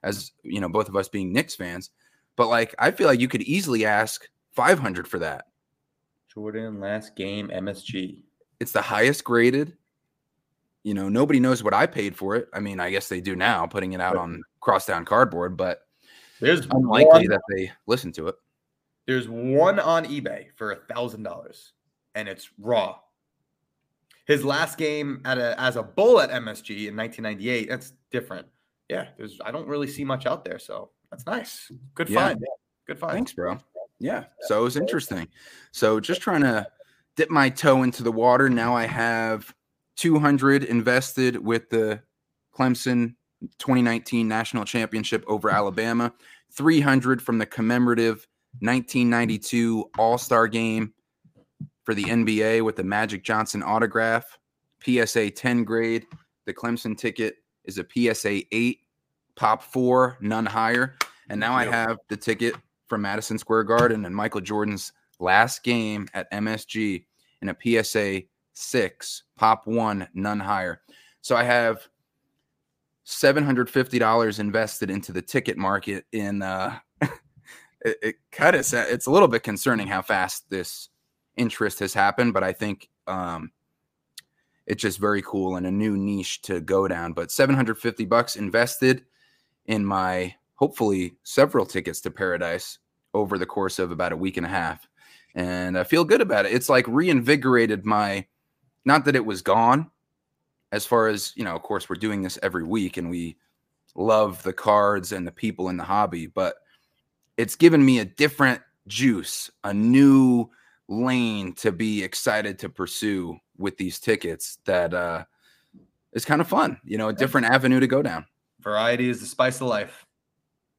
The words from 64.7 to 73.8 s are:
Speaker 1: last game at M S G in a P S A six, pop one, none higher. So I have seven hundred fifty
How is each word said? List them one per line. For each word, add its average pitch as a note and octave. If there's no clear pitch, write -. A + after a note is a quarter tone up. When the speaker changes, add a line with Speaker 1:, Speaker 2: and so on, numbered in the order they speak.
Speaker 1:
last G2
game G#2+
at F#2+
M G#2
S A2
G G#2
in F#2+
a F2+
P A2+
S A2
A G2
six, -
pop A2
one, G#2+
none G#2
higher. F#2+
So -
I A#2+
have A#2+
seven D3
hundred B2+
fifty B2+